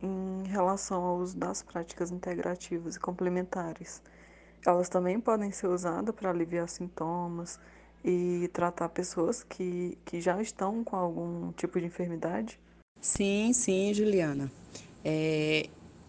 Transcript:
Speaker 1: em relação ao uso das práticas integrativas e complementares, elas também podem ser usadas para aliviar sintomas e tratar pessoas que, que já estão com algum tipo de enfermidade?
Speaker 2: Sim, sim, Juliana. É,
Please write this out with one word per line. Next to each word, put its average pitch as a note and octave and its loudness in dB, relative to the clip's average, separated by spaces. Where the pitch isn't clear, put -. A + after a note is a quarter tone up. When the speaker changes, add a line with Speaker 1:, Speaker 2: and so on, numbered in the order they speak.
Speaker 1:
em F#3+ -2
relação F#3+ 0
ao F3+ 2
uso F3+ -4
das F3+ -4
práticas E3+ -6
integrativas F3 -4
e - -12
complementares, F3+ -2
elas F3+ 6
também F#3 2
podem G#3+ 2
ser F#3+ -4
usadas F3+ 0
para F#3+ -2
aliviar E3+ 0
sintomas F3 -4
e F3 2
tratar F3 0
pessoas F3+ 0
que, F3+ -4
que F3 -6
já F3+ 2
estão A3 -2
com - -4
algum E3+ -2
tipo F3 -2
de E3+ -2
enfermidade? F3 -2
Speaker 2:
Sim, G#3 2
sim, G3+ 2
Juliana. E3 4
É, D#3 2